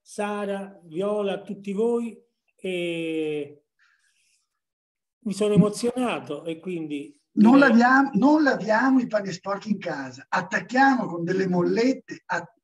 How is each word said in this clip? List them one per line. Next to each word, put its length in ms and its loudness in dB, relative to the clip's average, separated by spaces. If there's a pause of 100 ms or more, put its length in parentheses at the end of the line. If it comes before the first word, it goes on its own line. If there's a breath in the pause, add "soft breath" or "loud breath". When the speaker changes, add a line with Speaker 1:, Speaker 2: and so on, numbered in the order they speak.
Speaker 1:
Sara, 840 -8
Viola, 500 -4
a 80 -8
tutti 320 -12
voi. 440 -2 (380)
E 1080 -6 (1600)
mi 140 -6
sono 200 0
emozionato 920 0
e 140 -10
quindi 600 -10 (120)
Speaker 2:
Non 220 8
Speaker 1:
direi 140 8
Speaker 2:
laviamo, 440 4
non 300 4
laviamo 560 2
i 80 -2
panni 260 -4
sporchi 360 -8
in 80 -2
casa, 500 -10
attacchiamo 800 0
con 200 -8
delle 220 -2
mollette 800 -2
a, 160 -6 (200)